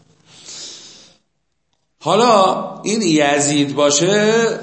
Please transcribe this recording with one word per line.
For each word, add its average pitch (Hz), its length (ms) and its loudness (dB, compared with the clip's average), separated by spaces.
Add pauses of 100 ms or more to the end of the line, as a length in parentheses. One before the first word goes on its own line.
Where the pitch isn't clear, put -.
(2000)
حالا 202 840 2
این 220 200 -4
یزید 143 760 0
باشه، 180 580 2 (300)